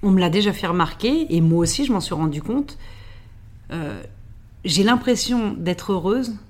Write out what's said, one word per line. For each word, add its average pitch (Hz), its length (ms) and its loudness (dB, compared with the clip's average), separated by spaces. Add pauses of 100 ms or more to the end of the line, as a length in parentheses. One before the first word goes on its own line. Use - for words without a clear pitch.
on 202 80 4
me 185 80 6
l'a 175 100 2
déjà 202 220 2
fait 202 160 -4
remarquer, 208 640 2
et 170 60 4
moi 165 180 4
aussi, 170 260 0
je 254 80 0
m'en 196 80 2
suis - 140 -6
rendu 151 280 -2
compte. 277 360 -4 (920)
Euh, 147 280 -8 (640)
j'ai 175 180 2
l'impression 240 760 2
d'être 175 340 -4
heureuse 208 420 0 (160)